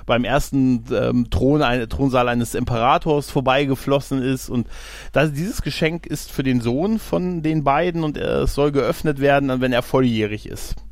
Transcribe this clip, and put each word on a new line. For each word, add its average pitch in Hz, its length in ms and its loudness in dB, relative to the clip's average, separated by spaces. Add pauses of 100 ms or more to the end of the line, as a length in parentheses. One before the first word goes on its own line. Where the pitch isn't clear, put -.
beim 120 160 2
ersten, 127 680 2
ähm, 120 380 0
Thron, 143 320 2
ein, 120 260 0
Thronsaal 127 420 2
eines 120 260 -2
Imperators 135 760 2
vorbeigeflossen 135 920 0
ist. 131 260 -2
Und 120 200 -2 (420)
das, 151 200 2
dieses 170 300 -6
Geschenk 165 460 -4
ist - 240 -8
für - 100 -6
den 127 200 2
Sohn 151 360 0
von 175 460 -2
den 156 200 0
beiden 165 400 2
und, 151 140 -4
äh, - 220 0
es - 160 0
soll 143 160 2
geöffnet 139 480 0
werden, 139 420 2
wenn 127 100 2
er 123 120 2
volljährig 110 680 0
ist. - 280 -8 (140)